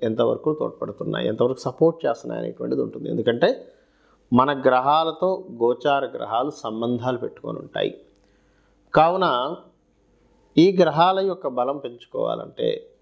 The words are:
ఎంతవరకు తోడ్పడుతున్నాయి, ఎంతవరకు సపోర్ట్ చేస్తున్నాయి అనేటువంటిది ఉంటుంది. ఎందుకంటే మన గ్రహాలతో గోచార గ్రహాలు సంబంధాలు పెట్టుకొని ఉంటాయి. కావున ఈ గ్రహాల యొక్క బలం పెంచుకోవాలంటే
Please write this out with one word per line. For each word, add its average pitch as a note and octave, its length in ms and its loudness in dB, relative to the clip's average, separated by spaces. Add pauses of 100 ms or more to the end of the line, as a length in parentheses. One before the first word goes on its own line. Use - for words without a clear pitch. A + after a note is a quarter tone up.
ఎంతవరకు A#2 500 0
తోడ్పడుతున్నాయి, A2 720 -6
ఎంతవరకు A#2+ 340 0
సపోర్ట్ D#3+ 380 0
చేస్తున్నాయి A#2+ 420 -4
అనేటువంటిది A#2+ 400 -4
ఉంటుంది. A#2 280 -8
ఎందుకంటే A#2 400 2 (800)
మన B2+ 180 6 (100)
గ్రహాలతో D3 720 2 (220)
గోచార B2 540 0
గ్రహాలు A#2+ 460 -4
సంబంధాలు A#2+ 640 -4
పెట్టుకొని A2+ 420 -10
ఉంటాయి. - 320 -4 (1040)
కావున F3 340 4 (1300)
ఈ D#3+ 160 8
గ్రహాల F3+ 480 4
యొక్క F#3 280 -2
బలం B2+ 300 -2
పెంచుకోవాలంటే A#1 920 -6 (340)